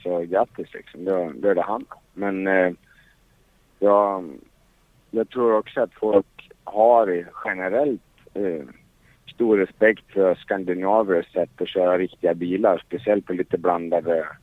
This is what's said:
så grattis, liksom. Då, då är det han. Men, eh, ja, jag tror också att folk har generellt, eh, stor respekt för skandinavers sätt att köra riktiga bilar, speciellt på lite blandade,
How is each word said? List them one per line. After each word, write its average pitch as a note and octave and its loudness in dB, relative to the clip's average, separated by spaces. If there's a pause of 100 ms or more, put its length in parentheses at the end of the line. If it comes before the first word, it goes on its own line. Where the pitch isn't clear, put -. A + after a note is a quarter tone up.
så F2+ -4
grattis, F2+ -4
liksom. - -16
Då, F2+ -2
då D#2 -4
är G2 2
det F2 0
han. A2 -6 (280)
Men, F#2+ -6
eh, F#2 2 (1080)
ja, G2+ 2 (880)
jag A2 -2
tror A#2+ 0
också G#2+ -2
att A2 -2
folk - -2 (140)
har G#2 4 (200)
generellt, G#2 -2 (320)
eh, E2+ -6 (680)
stor A2 2
respekt G#2+ 2 (100)
för F#2 4
skandinavers F#2+ 0
sätt F2 -4
att F2+ -4
köra F2+ 0
riktiga F2+ -2
bilar, F2 0
speciellt G#2 -2
på F#2 -6
lite F2+ -2
blandade, E2+ -2 (160)